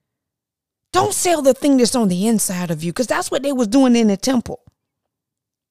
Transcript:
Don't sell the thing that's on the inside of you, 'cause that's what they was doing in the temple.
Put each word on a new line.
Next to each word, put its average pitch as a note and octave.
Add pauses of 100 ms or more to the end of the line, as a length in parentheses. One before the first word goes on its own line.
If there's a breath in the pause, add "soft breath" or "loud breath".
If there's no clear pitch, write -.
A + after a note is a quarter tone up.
(920)
Don't F#4+
sell E4+
the C4
thing C#4+
that's A#3+
on A#3
the F3+
inside F3+
of D#3
you, E3+
'cause A#3+
that's E4
what C#4+
they C#4+
was B3
doing B3+
in A#3
the G3
temple. - (1080)